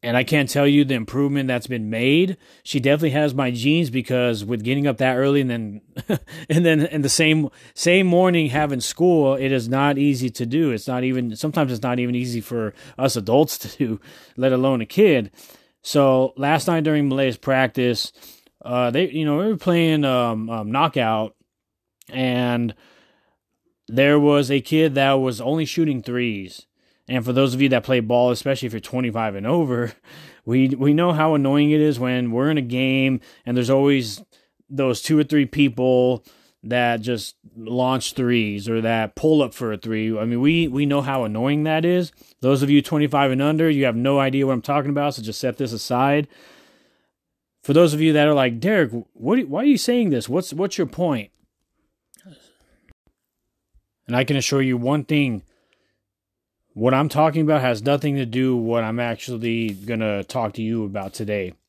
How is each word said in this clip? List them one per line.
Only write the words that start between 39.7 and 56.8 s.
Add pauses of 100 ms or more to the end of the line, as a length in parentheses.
a
three.
I
mean,
we,
we
know
how
annoying
that
is. (300)
Those
of
you
twenty-five
and
under,
you
have
no
idea
what
I'm
talking
about,
so
just
set
this
aside. (1400)
For
those
of
you
that
are
like,
"Derek, (220)
what,
why
are
you
saying
this?
What's,
what's
your
point?" (2750)
And
I
can
assure
you
one
thing. (1300)
What